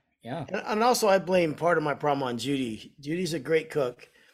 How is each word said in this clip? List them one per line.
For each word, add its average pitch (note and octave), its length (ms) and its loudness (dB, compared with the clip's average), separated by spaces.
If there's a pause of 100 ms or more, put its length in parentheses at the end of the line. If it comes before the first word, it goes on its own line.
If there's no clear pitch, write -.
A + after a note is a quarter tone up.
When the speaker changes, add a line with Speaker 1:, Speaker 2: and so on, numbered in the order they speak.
(240)
Speaker 1:
Yeah. C#3 260 -8
Speaker 2:
And, F#3 160 -6
and G#3+ 180 0
also A#3+ 240 4
I G3 120 6
blame E3+ 340 2
part E3+ 240 2
of D#3 60 0
my D3 100 0
problem C#3 340 0
on B2 120 -4
Judy. B2 600 -4
Judy's D#3+ 360 -4
a D#3 40 -4
great D#3 300 0
cook. B2+ 400 -4 (240)